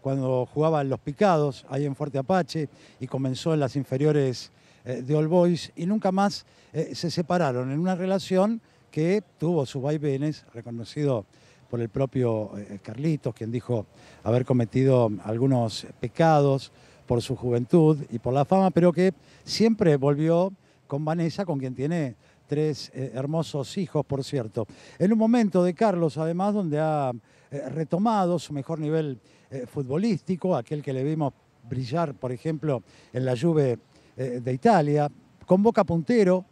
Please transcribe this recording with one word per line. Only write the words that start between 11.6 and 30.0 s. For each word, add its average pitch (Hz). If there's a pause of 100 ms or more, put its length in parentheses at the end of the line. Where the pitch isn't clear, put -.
por 120
el 117
propio, 117
eh, 104
Carlitos, 135
quien 110
dijo 120 (380)
haber 123
cometido 127 (140)
algunos 117 (140)
pecados 143 (320)
por 120
su 117
juventud 131 (100)
y 117
por 123
la 139
fama, 190
pero 175
que 180 (320)
siempre 208
volvió 160 (360)
con 143
Vanessa, 170
con 160
quien 131
tiene 143 (320)
tres, 151
eh, 131
hermosos 143
hijos, 156
por 139
cierto. 113 (320)
En 190
un 226
momento 220
de 180
Carlos, 170
además, 175
donde 165
ha, 151 (380)
eh, 143
retomado 175
su -
mejor 156
nivel, 151 (300)
eh, 127
futbolístico, 175